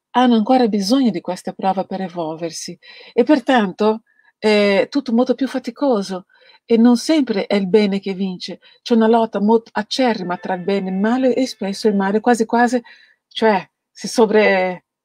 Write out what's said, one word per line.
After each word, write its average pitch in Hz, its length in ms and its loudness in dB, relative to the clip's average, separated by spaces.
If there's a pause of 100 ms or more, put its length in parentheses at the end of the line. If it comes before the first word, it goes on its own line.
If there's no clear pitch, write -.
(120)
hanno 247 240 4
ancora 247 320 2
bisogno 214 440 0
di 170 100 -6
queste - 320 -10
prove 190 320 -2
per 190 160 -10
evolversi 170 760 -8 (360)
e 240 100 2
pertanto... 226 800 0 (360)
è 208 520 2
tutto 269 240 -4
molto 247 220 2
più 262 120 -4
faticoso 202 800 -4 (400)
e 233 120 0
non 240 200 6
sempre 240 480 0
è - 100 -2
il 196 120 -2
bene 196 320 2
che 196 140 -6
vince. 185 460 -8 (220)
C'è 240 140 -2
una 226 120 4
lotta 226 320 0
molto 226 340 2
acerrima 208 640 -4
tra 185 180 -6
il 180 80 -8
bene 190 260 -2
e 185 40 -4
il 190 60 -4
male 240 360 0
e 262 100 0
spesso 196 420 -4
il 208 80 0
male 202 260 0
quasi 226 240 2
quasi, 240 360 0 (460)
cioè, 202 400 0 (240)
si - 160 -14
sovre-, 196 800 2 (200)